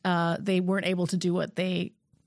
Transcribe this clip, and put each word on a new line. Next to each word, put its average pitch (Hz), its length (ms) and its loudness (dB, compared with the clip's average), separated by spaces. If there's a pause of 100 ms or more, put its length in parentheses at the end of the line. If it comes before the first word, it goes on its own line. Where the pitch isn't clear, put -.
uh, 170 340 2
they 190 200 2
weren't 185 260 0
able 180 220 0
to 185 100 -2
do 175 160 0
what 180 220 -2
they 180 380 -4 (340)